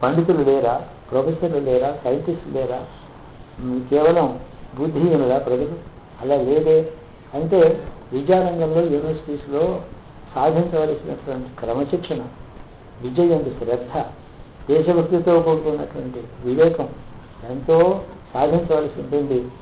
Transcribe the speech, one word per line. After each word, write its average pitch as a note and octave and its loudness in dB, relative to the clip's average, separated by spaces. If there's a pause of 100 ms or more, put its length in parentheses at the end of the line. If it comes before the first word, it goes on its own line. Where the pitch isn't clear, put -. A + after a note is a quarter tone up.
పండితులు E3 2
లేరా? C3+ 2 (280)
ప్రొఫెసర్లు D#3+ 0
లేరా? C3+ 0
సైంటిస్టులు D3 -2
లేరా? B2+ -4 (720)
ఉమ్, B2+ -4
కేవలం D3 4 (380)
బుద్ధిహీనులా C#3+ 2
ప్రజలు? C#3 -2 (460)
అలా C3+ 2
లేదే. D#3 4 (420)
అంటే D#3+ 4 (280)
విద్యారంగంలో E3 2
యూనివర్సిటీస్లో D3+ -2 (520)
సాధించవలసినటువంటి D3+ -2 (100)
క్రమశిక్షణ, C#3 -4 (800)
విద్య B2+ 0
యందు D3+ 2
శ్రద్ధ, A#2+ -4 (680)
దేశభక్తితో E3+ 4
కూడుకున్నటువంటి D3 -2 (220)
వివేకం D3 4 (640)
ఎంతో E3 2 (300)
సాధించవలసి D3+ 0
ఉంటుంది. C3+ -2 (140)